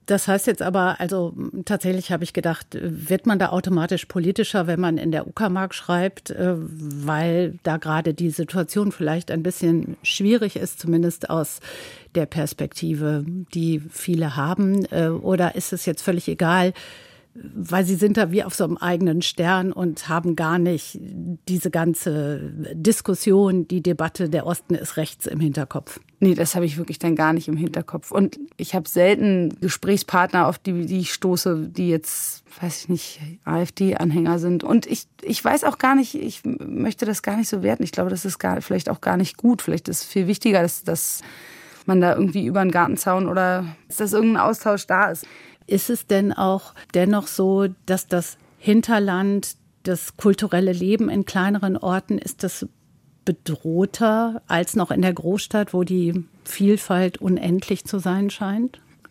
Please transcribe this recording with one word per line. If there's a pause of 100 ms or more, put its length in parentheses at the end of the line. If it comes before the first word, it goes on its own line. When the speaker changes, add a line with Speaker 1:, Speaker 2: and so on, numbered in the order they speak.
(120)
Speaker 1:
Das
heißt
jetzt
aber,
also,
m,
tatsächlich
habe
ich
gedacht,
wird
man
da
automatisch
politischer,
wenn
man
in
der
Uckermark
schreibt,
äh,
weil
da
gerade
die
Situation
vielleicht
ein
bisschen
schwierig
ist,
zumindest
aus (540)
der
Perspektive,
die (100)
viele
haben?
Äh,
oder
ist
es
jetzt
völlig
egal, (600)
weil
Sie
sind
da
wie
auf
so
einem
eigenen
Stern
und
haben
gar
nicht (480)
diese
ganze (220)
Diskussion,
die
Debatte,
der
Osten
ist
rechts
im
Hinterkopf? (200)
Speaker 2:
Nee,
das
habe
ich
wirklich
dann
gar
nicht
im
Hinterkopf.
Und (200)
ich
habe
selten
Gesprächspartner,
auf
die,
die
ich
stoße,
die
jetzt, (180)
weiß
ich
nicht, (240)
A-F-D-Anhänger
sind.
Und
ich, (140)
ich
weiß
auch
gar
nicht,
ich
m-, (240)
möchte
das
gar
nicht
so
werten.
Ich
glaube,
das
ist
gar,
vielleicht
auch
gar
nicht
gut.
Vielleicht
ist
es
viel
wichtiger,
dass,
dass (640)
man
da
irgendwie
über
einen
Gartenzaun
oder (220)
dass
irgendein
Austausch
da
ist. (420)
Speaker 1:
Ist
es
denn
auch (200)
dennoch
so, (180)
dass
das (200)
Hinterland, (280)
das
kulturelle
Leben
in
kleineren
Orten,
ist
das (580)
bedrohter
als
noch
in
der
Großstadt,
wo
die (180)
Vielfalt
unendlich
zu
sein
scheint? (300)